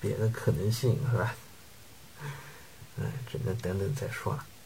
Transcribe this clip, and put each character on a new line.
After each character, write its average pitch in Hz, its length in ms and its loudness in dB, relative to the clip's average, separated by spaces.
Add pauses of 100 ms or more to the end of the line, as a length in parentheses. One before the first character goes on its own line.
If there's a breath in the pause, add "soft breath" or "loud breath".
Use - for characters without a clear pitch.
别 - 160 0
的 110 140 4
可 - 220 2
能 95 200 4
性， 120 260 4 (120)
是 107 80 4
吧？ 104 160 0 (1600 loud breath)
嗯， - 140 -2 (180)
只 - 140 -4
能 92 120 2
等 92 220 0
等 98 160 0
再 - 140 -2
说 - 240 -2
了。 - 140 -4 (200)